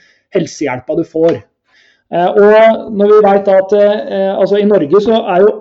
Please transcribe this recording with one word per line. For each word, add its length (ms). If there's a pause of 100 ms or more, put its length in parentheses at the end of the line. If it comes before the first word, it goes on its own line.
(340)
helsehjelpa 640
du 80
får. 380 (640)
Eh, 160
og 720
når 160
vi 160
vet 160
da 160
at, 160
eh, 560
altså 260
i 80
Norge 380
så 240
er 160
jo 160